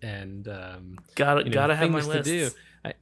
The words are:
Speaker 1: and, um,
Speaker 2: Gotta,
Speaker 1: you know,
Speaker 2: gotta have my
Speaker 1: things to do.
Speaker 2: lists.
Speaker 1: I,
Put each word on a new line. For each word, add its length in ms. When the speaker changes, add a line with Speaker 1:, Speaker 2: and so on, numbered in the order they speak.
Speaker 1:
and, 440
um, 520
Speaker 2:
Gotta, 240
Speaker 1:
you 100
know, 40
Speaker 2:
gotta 200
have 160
my 100
Speaker 1:
things 120
to 100
do. 220
Speaker 2:
lists. 140
Speaker 1:
I, 180